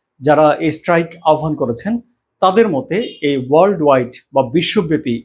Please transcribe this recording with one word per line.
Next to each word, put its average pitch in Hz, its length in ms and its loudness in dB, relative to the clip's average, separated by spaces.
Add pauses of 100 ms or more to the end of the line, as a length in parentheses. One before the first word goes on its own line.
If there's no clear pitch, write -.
(200)
যারা 151 340 4
এই 160 180 -2
স্ট্রাইক 170 340 -2 (180)
আহ্বান 156 300 0
করেছেন 147 440 -4 (420)
তাদের 196 280 2
মতে 151 280 -4 (260)
এই 143 140 0
ওয়ার্ল্ড 156 460 2
ওয়াইড 131 300 2 (200)
বা 135 100 2
বিশ্বব্যাপী 147 840 -2